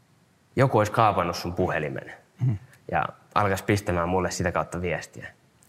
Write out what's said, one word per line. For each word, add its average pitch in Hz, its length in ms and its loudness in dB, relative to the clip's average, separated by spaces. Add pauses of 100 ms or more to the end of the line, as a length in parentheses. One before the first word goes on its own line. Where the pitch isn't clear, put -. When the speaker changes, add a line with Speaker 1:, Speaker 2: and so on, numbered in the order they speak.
(560)
Speaker 1:
joku 127 220 4
olisi 104 140 4
kaapannut 92 440 2
sun 90 180 -6
puhelimen 80 580 -2 (300)
Speaker 2:
Mhm. 123 100 2 (400)
Speaker 1:
ja 80 140 0 (300)
alkaisi 95 280 2
pistämään 90 460 0
mulle 90 220 0
sitä 87 200 -2
kautta 82 300 -2
viestiä, 80 460 -8 (420)